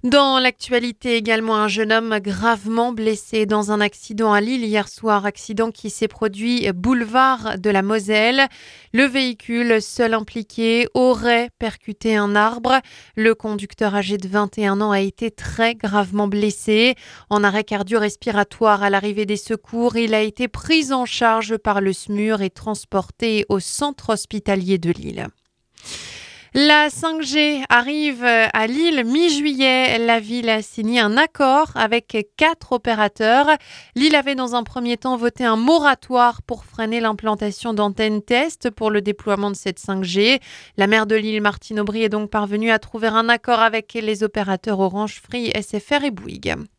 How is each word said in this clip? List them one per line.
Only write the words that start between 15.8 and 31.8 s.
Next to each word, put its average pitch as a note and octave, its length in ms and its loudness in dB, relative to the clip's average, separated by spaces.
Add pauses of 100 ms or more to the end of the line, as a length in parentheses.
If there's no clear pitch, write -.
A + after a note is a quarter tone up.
blessé. G#3+ 680 2 (340)
En G#3 140 2
arrêt G#3 220 2
cardio-respiratoire G#3 1200 0
à G3+ 60 2
l'arrivée G3+ 360 -2
des G#3 100 -2
secours, A3+ 600 -4
il A3+ 180 0
a G#3+ 80 2
été A3 240 -4
pris D4+ 460 -2
en B3+ 140 -2
charge A3+ 500 0
par G#3 240 0
le F#3+ 120 0
smur G#3 480 -2
et F#3+ 100 -2
transporté G#3+ 1000 -4
au G3+ 100 0
centre - 520 -6
hospitalier G3 680 0
de E3+ 140 0
Lille. - 340 -8 (1300)
La D4+ 340 6
cinq D#4+ 320 -4
G D4 480 0
arrive C4 560 2
à A3+ 420 4
Lille C#4+ 380 0
mi-juillet. C4+ 920 2
La A#3 200 2
ville A3+ 300 -4
a A3 140 0
signé A3+ 360 -2
un A#3 200 2
accord D4 560 2
avec A3 520 -2 (120)